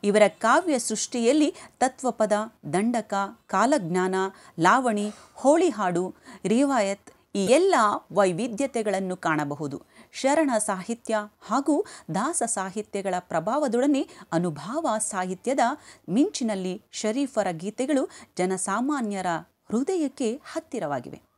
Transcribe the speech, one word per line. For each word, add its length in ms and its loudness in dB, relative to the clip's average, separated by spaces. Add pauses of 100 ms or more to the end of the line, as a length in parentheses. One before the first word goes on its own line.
ಇವರ 240 6
ಕಾವ್ಯ 500 2
ಸೃಷ್ಟಿಯಲ್ಲಿ 760 0 (260)
ತತ್ವಪದ, 520 0 (400)
ದಂಡಕ, 420 0 (320)
ಕಾಲಜ್ಞಾನ, 680 2 (460)
ಲಾವಣಿ, 520 4 (220)
ಹೋಳಿ 340 4
ಹಾಡು, 460 -2 (300)
ರಿವಾಯತ್ 680 2 (240)
ಈ 120 0
ಎಲ್ಲ 280 6 (380)
ವೈವಿಧ್ಯತೆಗಳನ್ನು 1040 0
ಕಾಣಬಹುದು. 680 -4 (300)
ಶರಣ 460 2
ಸಾಹಿತ್ಯ 580 -4 (240)
ಹಾಗೂ 440 0 (300)
ದಾಸ 320 -2
ಸಾಹಿತ್ಯಗಳ 720 -6
ಪ್ರಭಾವದೊಡನೆ 920 0 (240)
ಅನುಭಾವ 540 -2 (120)
ಸಾಹಿತ್ಯದ 600 -4 (500)
ಮಿಂಚಿನಲ್ಲಿ 720 0 (100)
ಶರೀಫರ 580 -2
ಗೀತೆಗಳು 580 -2 (300)
ಜನಸಾಮಾನ್ಯರ 880 -2 (420)
ಹೃದಯಕ್ಕೆ 720 -2 (120)
ಹತ್ತಿರವಾಗಿವೆ. 680 -6 (160)